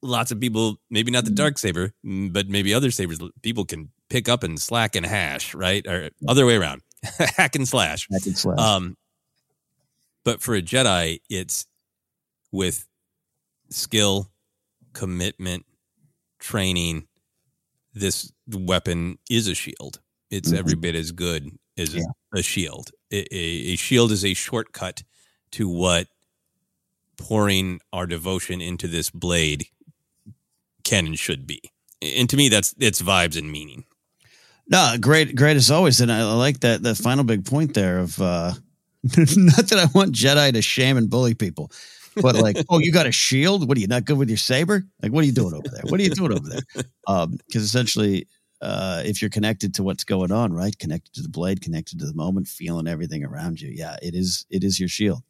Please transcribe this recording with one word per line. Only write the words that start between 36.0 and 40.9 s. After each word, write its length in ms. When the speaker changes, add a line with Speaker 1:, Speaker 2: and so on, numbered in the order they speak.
Speaker 2:
And 100
I, 80
I 140
like 280
that, 220
that 140
final 260
big 220
point 280
there 260
of, 200
uh, 340
<laughs> 0
not 640
that 100
I 180
want 180
Jedi 380
to 80
shame 360